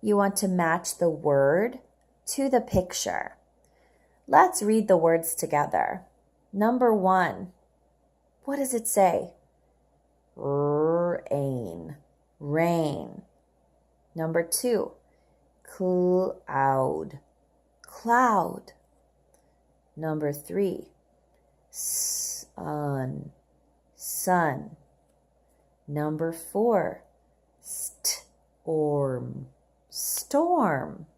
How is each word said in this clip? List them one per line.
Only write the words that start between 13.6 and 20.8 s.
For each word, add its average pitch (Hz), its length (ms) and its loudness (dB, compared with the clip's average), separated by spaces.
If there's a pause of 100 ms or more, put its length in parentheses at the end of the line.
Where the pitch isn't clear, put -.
Number 165 280 0
two, 220 480 -2 (720)
cloud, 156 1600 0 (640)
cloud. 233 920 0 (1200)
Number 156 380 -4
three, 98 540 -4 (840)